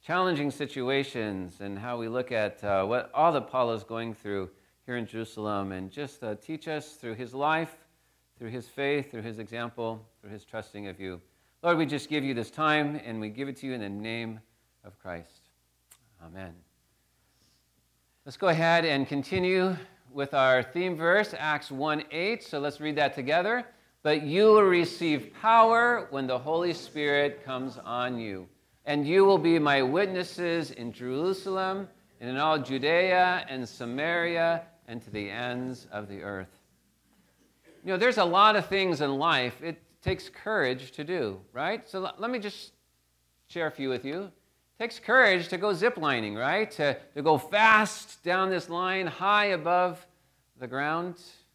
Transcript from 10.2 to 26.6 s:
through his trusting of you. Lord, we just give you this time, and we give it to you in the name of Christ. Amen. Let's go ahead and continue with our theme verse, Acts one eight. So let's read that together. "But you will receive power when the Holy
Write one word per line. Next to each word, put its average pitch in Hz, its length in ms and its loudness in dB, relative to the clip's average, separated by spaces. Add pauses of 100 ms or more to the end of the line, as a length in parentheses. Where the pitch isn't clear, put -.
through 101 80 -20
his 104 160 -18
trusting 104 400 -12
of 92 120 -12
you. 92 220 -10 (420)
Lord, 170 140 4
we 160 80 2
just 139 240 -4
give 151 160 -2
you 135 80 -2
this 117 180 -4
time, 151 540 0
and 113 160 -8
we 107 80 -6
give 127 200 -8
it 135 100 -12
to 139 80 -12
you 131 80 -6
in 117 80 -8
the 101 80 -8
name 110 500 -8 (420)
of 98 160 -20
Christ. - 520 -14 (720)
Amen. 87 300 -16 (1700)
Let's 139 140 -18
go 196 100 2
ahead 165 380 4
and 135 200 2
continue 180 680 0 (340)
with 139 220 -6
our 160 300 6
theme 175 340 -4
verse, 185 400 2
Acts 151 340 -4
one 151 400 -2
eight. 196 320 -4
So 147 180 -6
let's 143 200 -4
read 151 160 -4
that 143 160 2
together. 180 540 -2 (380)
"But 151 180 2
you 165 240 4
will 214 180 10
receive 170 760 2
power 226 720 6
when 135 160 -4
the 127 100 0
Holy 165 360 0